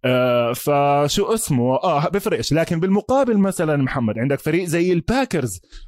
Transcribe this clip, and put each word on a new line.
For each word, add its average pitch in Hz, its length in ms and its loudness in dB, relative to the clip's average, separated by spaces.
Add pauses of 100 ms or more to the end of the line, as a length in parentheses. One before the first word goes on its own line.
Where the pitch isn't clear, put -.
آه، 123 480 2
فشو 143 800 0
اسمه؟ 127 420 0
آه، 160 340 0
بفرقش. 180 440 -2
لكن 165 260 0
بالمقابل 214 580 2
مثلًا 185 400 0
محمد 120 420 -2
عندك 139 200 0
فريق 165 260 0
زي 170 280 0
الباكرز 165 680 -2 (260)